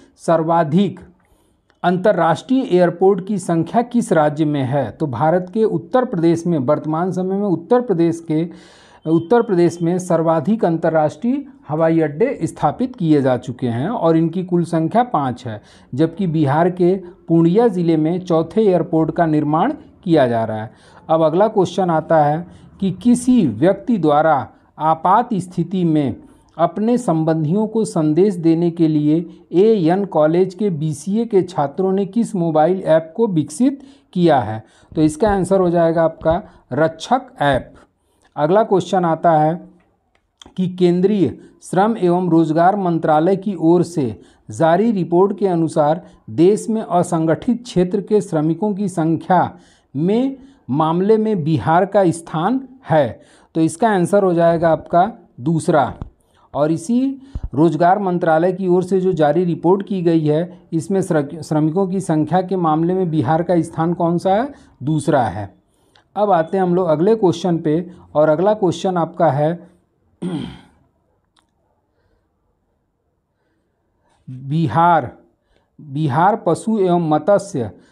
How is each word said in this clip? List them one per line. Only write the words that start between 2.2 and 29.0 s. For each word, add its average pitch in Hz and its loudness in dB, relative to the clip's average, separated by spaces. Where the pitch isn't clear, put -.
एयरपोर्ट 180 2
की 208 -4
संख्या 175 -2
किस 240 -2
राज्य 151 2
में 147 -2
है? 127 -2
तो 160 -6
भारत 160 0
के 220 2
उत्तर 220 -2
प्रदेश 170 0
में, 170 0
वर्तमान 151 -2
समय 185 -4
में 202 -2
उत्तर 208 0
प्रदेश 170 -2
के, 160 -2
उत्तर 170 2
प्रदेश 175 0
में 170 0
सर्वाधिक 165 0
अंतर्राष्ट्रीय 170 0
हवाई 165 2
अड्डे 160 -2
स्थापित 165 -4
किए 151 2
जा 127 2
चुके 120 -6
हैं 120 -4
और 165 0
इनकी 165 -2
कुल 175 -2
संख्या 160 -2
पाँच 139 -4
है, 104 -12
जबकि 165 -2
बिहार 156 2
के 180 0
पूर्णिया 170 4
ज़िले 170 0
में 160 0
चौथे 165 0
एयरपोर्ट 165 2
का 170 0
निर्माण 156 0
किया 156 4
जा 117 0
रहा 110 -6
है। 113 -12
अब 160 2
अगला 170 2
क्वेश्चन 190 0
आता 156 2
है 156 -2
कि 196 -2
किसी 240 2
व्यक्ति 185 0
द्वारा 151 2
आपात 170 2
स्थिति 175 -4
में 151 0
अपने 208 0
संबंधियों 160 0
को 220 -2
संदेश 170 2
देने 165 0
के 165 0
लिए 156 0